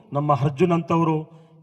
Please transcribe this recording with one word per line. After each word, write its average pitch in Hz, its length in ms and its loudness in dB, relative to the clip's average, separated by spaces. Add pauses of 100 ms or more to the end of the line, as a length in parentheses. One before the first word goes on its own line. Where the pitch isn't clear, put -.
(140)
ನಮ್ಮ 147 200 0
ಅರ್ಜುನ್ 143 380 0
ಅಂತವರು, 165 600 0 (320)